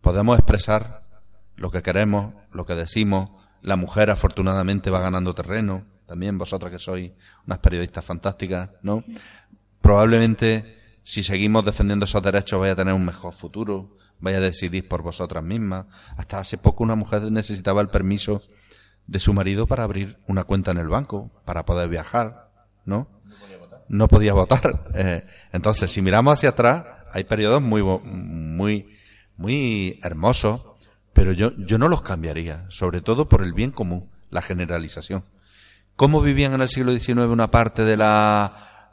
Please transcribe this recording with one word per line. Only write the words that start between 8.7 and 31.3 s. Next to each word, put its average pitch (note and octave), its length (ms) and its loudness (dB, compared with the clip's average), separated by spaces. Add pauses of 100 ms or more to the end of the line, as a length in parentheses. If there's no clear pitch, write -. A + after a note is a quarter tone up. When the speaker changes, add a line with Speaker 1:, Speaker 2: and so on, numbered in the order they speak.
Speaker 1:
¿no? G#2 220 -4 (760)
Probablemente, A2 1200 2
si - 200 -8
seguimos G#2 420 0
defendiendo G2+ 400 0
esos G2+ 180 -2
derechos, G2 380 -2
vaya F#2+ 120 0
a F2+ 40 -2
tener F#2+ 180 0
un F#2+ 100 0
mejor F2+ 300 -10
futuro, G2 600 -10 (240)
vaya F#2+ 180 -2
a - 20 0
decidir F#2 480 -4
por E2+ 140 -6
vosotras E2+ 400 -8
mismas. F#2+ 440 -6 (300)
Hasta - 220 -10
hace G2 200 -10
poco - 260 2
una A2+ 120 0
mujer G#2 340 -4
necesitaba G2+ 500 -2
el G2+ 80 -2
permiso G2 540 -2 (640)
de G2 120 -6
su G2+ 140 2
marido G2 340 0
para A#2 180 -2
abrir G2 420 -8
una G2 180 -2
cuenta G2 260 -2
en F2 80 -2
el E2 100 -6
banco, G#2+ 420 -6 (140)
para - 200 -6
poder F2 240 -2
viajar, A2 600 -6 (340)
¿no? G#2+ 240 -4 (160)
Speaker 2:
No - 140 -20
podía - 200 -20
votar. - 300 -20
Speaker 1:
No G#2 200 4
podía G#2+ 260 8
votar. - 600 2
Eh, F2+ 320 -2 (260)
entonces, G2+ 380 0
si G2+ 120 -2
miramos A2+ 320 6
hacia C#3+ 160 2
atrás, C3 340 2 (280)
hay F#3+ 120 -4
periodos D3+ 380 2
muy G#2+ 200 2
bo-, F#2 180 0
muy, F#2 1000 -6 (380)
muy A2+ 680 -2
hermosos, G#2+ 640 -2 (460)
pero F#2 200 8